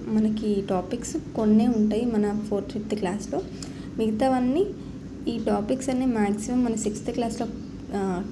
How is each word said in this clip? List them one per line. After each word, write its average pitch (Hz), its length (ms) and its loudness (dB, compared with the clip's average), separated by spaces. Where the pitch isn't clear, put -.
మనకి 214 640 2
టాపిక్స్ 190 460 -2
కొన్నే 220 300 6
ఉంటాయి 214 380 4
మన 208 360 2
ఫోర్త్, 196 200 -2
ఫిఫ్త్ - 240 -4
క్లాస్లో. 208 480 -2
మిగతావన్నీ 254 680 2
ఈ 233 160 -2
టాపిక్స్ 214 440 0
అన్నీ 254 180 0
మ్యాక్సిమం 226 580 2
మన 226 100 2
సిక్స్త్ 214 360 -2
క్లాస్లో, 233 360 -2
ఆ, 190 380 0